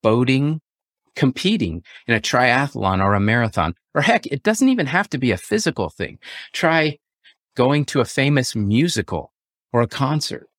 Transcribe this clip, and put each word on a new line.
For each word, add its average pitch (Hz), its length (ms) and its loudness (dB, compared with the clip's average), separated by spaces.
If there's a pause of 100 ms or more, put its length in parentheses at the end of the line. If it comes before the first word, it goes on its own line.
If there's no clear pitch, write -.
boating, 131 580 2 (560)
competing 131 640 0 (240)
in 117 80 4
a 107 60 2
triathlon 123 800 2
or 98 120 4
a 98 60 2
marathon. 104 540 0 (200)
Or 147 80 0
heck, 226 240 0
it 139 160 -6
doesn't 226 280 2
even 240 160 0
have 175 240 -2
to 143 80 -4
be 123 120 0
a 92 60 2
physical 104 540 -2
thing. - 280 -10 (340)
Try 160 460 0 (560)
going 139 320 2
to 139 140 -2
a 117 60 2
famous 139 480 0
musical 107 760 -2 (400)
or 120 100 2
a 117 40 2
concert. - 600 -4 (100)